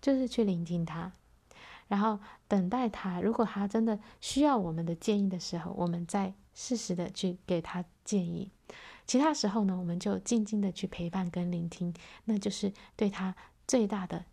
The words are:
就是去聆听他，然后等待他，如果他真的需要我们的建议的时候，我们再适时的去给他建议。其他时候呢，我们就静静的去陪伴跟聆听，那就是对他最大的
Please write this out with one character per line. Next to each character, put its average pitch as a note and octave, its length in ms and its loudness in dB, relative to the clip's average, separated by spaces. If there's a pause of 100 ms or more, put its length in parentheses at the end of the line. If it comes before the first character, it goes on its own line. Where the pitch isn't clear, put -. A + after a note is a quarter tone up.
就 C#4 140 4
是 C4 140 2
去 A3+ 160 2
聆 F3 200 2
听 E3+ 200 0
他， E3 280 -8 (760)
然 G3+ 100 2
后 G#3 220 2 (260)
等 F#3 220 4
待 A#3+ 220 2
他， F3+ 320 -4
如 G#3 100 4
果 A3+ 100 2
他 G3+ 240 0
真 A3+ 200 2
的 G#3+ 120 2 (220)
需 - 220 0
要 D4 120 8
我 F3+ 160 2
们 E3 140 -2
的 E3+ 100 0
建 G#3 240 2
议 G3 120 4
的 F#3 100 -4
时 - 180 -6
候， F3 140 -6
我 F3 140 0
们 E3+ 200 -2
再 G3 280 -2 (180)
适 - 240 -4
时 F#3 180 -2
的 F3 160 -2
去 F3+ 360 -2
给 F3 160 2
他 F3+ 200 -6 (220)
建 G3+ 180 2
议。 E3+ 300 -4 (540)
其 B3 120 2
他 D4+ 140 6
时 D4 160 0
候 G#3 160 2
呢， F#3+ 140 2
我 F3+ 40 -4
们 F3 160 -2
就 G3 200 -2
静 A3 260 0
静 G#3 160 0
的 G3 100 2
去 G3 160 -6
陪 F3 220 -6
伴 F3+ 220 -2
跟 F3 200 -2
聆 E3+ 160 -2
听， F3 280 -4 (320)
那 A3 100 2
就 G3+ 140 -2
是 G3 200 -2 (240)
对 G#3 140 2
他 F#3+ 260 -4 (320)
最 A#3 200 4
大 G3 200 -4
的 F3 260 -8